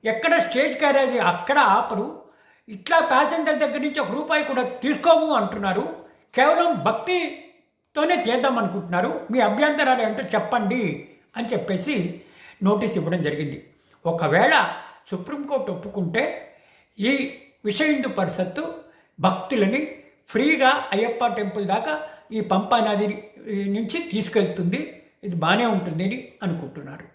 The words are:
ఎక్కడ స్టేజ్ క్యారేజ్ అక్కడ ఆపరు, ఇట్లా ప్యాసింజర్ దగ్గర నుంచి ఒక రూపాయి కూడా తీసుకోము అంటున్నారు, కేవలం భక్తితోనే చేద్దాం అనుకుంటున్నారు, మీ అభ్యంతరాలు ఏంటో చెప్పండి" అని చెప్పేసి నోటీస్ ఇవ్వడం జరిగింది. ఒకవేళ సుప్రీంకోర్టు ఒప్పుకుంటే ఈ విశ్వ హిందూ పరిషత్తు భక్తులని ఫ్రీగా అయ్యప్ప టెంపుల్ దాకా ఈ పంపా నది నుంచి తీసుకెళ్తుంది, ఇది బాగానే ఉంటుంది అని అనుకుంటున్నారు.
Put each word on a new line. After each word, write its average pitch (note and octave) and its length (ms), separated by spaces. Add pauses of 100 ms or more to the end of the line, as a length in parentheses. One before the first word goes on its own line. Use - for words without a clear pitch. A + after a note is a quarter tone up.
ఎక్కడ E4 340
స్టేజ్ C4+ 380
క్యారేజ్ C4+ 400
అక్కడ F#3+ 420
ఆపరు, A3+ 640 (480)
ఇట్లా D#4 300
ప్యాసింజర్ D4+ 560
దగ్గర C#4 220
నుంచి D4 220
ఒక C4 120
రూపాయి D4+ 320
కూడా C4+ 180
తీసుకోము D4+ 720
అంటున్నారు, G3+ 640 (400)
కేవలం D#4 480
భక్తితోనే D#4 1500
చేద్దాం A#3+ 280
అనుకుంటున్నారు, F3+ 760
మీ B3 80
అభ్యంతరాలు B3+ 600
ఏంటో G#3+ 220
చెప్పండి" G#3 840 (280)
అని A#3 100
చెప్పేసి G3 760 (420)
నోటీస్ G3 340
ఇవ్వడం E3 240
జరిగింది. D3 480 (360)
ఒకవేళ E3+ 600 (440)
సుప్రీంకోర్టు C#4 600
ఒప్పుకుంటే G3 840 (440)
ఈ C4 380 (280)
విశ్వ G#3+ 200
హిందూ C#4 240
పరిషత్తు F#3+ 640 (460)
భక్తులని G3+ 680 (400)
ఫ్రీగా C4+ 640
అయ్యప్ప A3+ 360
టెంపుల్ G#3 380
దాకా G3 420 (240)
ఈ A3 100
పంపా G3+ 380
నది G#3 440 (240)
నుంచి G#3 640
తీసుకెళ్తుంది, G3+ 920 (200)
ఇది F#3 120
బాగానే F3+ 300
ఉంటుంది F3+ 380
అని A3 240 (160)
అనుకుంటున్నారు. D#3+ 600 (120)